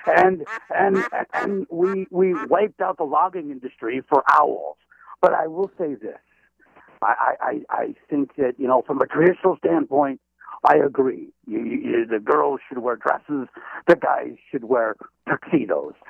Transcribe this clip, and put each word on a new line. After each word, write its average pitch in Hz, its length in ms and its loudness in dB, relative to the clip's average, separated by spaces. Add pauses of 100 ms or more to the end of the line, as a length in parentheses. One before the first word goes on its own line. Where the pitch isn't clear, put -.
and, 180 400 4 (320)
and, 190 260 2 (300)
and 196 380 -4
we, 185 400 -2
we 185 240 2 (100)
wiped 190 380 0
out 185 160 -4
the 165 60 -2
logging 156 460 -2
industry 127 560 -8
for 139 240 4
owls. 120 460 2 (460)
But 175 100 6
I 165 140 0
will 180 320 -4
say 156 160 -4
this. - 240 -12 (840)
I, 120 400 0
I, - 0 -
I, 123 200 -4 (100)
I 113 240 -6 (160)
think 143 260 -4
that, 127 220 -2
you 135 100 -2
know, 127 180 4
from 135 140 -2
a 131 60 -2
traditional 175 500 2
standpoint, 143 640 0 (460)
I 147 100 6
agree. 131 520 0 (180)
You, 107 160 -6
you, 117 160 -4
you, 120 280 -2
the 113 120 -2
girls 143 480 0
should 131 120 -10
wear 120 180 -4
dresses. 139 520 -4 (380)
The 170 100 8
guys 123 360 -4 (180)
should 123 140 -8
wear 113 320 0 (320)
tuxedos. 104 640 -2 (180)